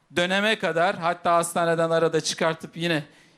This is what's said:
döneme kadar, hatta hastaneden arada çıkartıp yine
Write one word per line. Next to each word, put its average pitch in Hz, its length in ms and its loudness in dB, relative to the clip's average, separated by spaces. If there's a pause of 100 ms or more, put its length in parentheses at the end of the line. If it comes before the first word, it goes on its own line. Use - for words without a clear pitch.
(160)
döneme 202 440 0
kadar, 175 380 0
hatta 175 380 0
hastaneden 165 540 0
arada 160 320 2
çıkartıp 165 560 -4
yine 160 260 -2 (340)